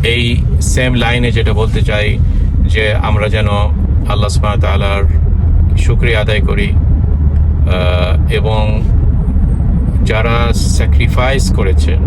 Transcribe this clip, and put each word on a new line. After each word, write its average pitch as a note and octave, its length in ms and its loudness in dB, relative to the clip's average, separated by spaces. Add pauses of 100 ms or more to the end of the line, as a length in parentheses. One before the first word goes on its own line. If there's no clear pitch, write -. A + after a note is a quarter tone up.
এই A#2+ 380 -2 (200)
সেম B2+ 320 0
লাইনে A#2+ 380 0
যেটা A2+ 220 0
বলতে A2 280 0
চাই G#2+ 360 -2 (520)
যে G#2+ 240 0
আমরা G#2+ 360 0
যেন - 180 0 (640)
আল্লাহ A2 180 -2
সুবহানাহু - 140 0
ওয়া G#2 140 -2
তাআলার G2 480 0 (760)
শুকরিয়া A2+ 420 2
আদায় G#2+ 200 0
করি, G2+ 320 0
আহ, - 1600 0
এবং G#2+ 500 0 (1200)
যারা A2+ 480 0
স্যাক্রিফাইস - 1000 0
করেছে - 540 0